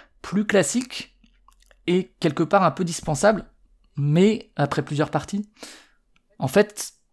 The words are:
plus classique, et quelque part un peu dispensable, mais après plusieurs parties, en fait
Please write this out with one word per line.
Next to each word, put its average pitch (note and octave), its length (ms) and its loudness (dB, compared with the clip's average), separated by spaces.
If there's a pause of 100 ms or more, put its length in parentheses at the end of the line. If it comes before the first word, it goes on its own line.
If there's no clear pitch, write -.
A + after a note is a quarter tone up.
(220)
plus G#3 240 -4
classique, - 720 -2 (720)
et F3+ 320 0
quelque E3 240 0
part F#3+ 200 2
un D#3+ 80 4
peu F#3 140 -4
dispensable, E3+ 600 0 (520)
mais E3 580 2
après C#3+ 260 -2
plusieurs D3 280 -2
parties, G3+ 400 -6 (920)
en C3+ 80 -4
fait - 460 0 (200)